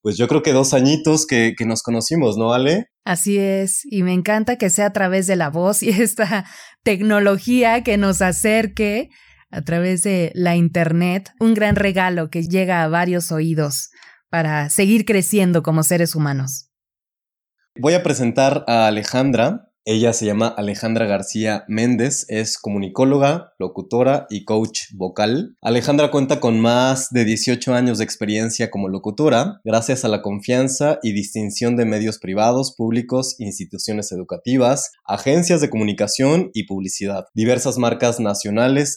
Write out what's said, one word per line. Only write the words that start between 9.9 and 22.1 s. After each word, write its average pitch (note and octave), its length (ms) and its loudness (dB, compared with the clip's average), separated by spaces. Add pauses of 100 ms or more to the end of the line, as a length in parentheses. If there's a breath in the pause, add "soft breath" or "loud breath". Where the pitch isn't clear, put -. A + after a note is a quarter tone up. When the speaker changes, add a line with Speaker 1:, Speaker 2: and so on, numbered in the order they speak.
Speaker 2:
de F3+ 320 0
la F3 220 2
internet, E3+ 840 0
un A3+ 140 4
gran G#3 240 2
regalo F#3 520 0
que E3+ 140 -4
llega F3+ 400 0
a D#3 60 0
varios F3 420 0
oídos D#3 600 -2 (380 loud breath)
para D3+ 400 -2
seguir G#3 360 4
creciendo F#3 580 2
como D#3+ 200 2
seres E3+ 320 0
humanos. C#3 540 -4 (1120)
Speaker 1:
Voy D3 140 2
a F3+ 100 2
presentar C3+ 640 2
a A2+ 200 4
Alejandra. B2+ 840 0 (160)
Ella A2 280 2
se A2+ 120 -4
llama G#2+ 220 2
Alejandra A2+ 600 -2
García G#2 600 -2
Méndez, A#2+ 600 0